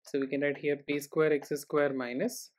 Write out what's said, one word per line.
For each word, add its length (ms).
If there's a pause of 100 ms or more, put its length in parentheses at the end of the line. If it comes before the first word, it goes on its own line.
So 180
we 60
can 160
write 160
here 200 (100)
P 120
square 320
X 180
square 440
minus 640